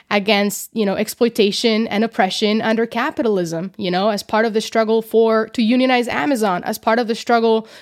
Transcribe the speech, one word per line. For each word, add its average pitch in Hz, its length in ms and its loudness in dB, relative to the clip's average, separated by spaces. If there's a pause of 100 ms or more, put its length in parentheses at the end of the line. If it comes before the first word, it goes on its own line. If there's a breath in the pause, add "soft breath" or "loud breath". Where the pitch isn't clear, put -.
(100)
against, 202 640 0
you 220 120 -2
know, 190 120 0
exploitation 220 920 0
and 208 160 0
oppression 208 560 0
under 226 260 0
capitalism, 208 920 -2
you 190 140 -4
know, 190 200 0
as 202 120 -4
part 220 220 0
of 226 80 0
the 220 80 0
struggle 220 420 0
for, 220 460 2
to - 140 -2
unionize 247 460 2
Amazon, 220 560 0
as 214 140 -6
part 226 200 0
of 233 100 -2
the 226 60 -4
struggle 226 520 0 (160 loud breath)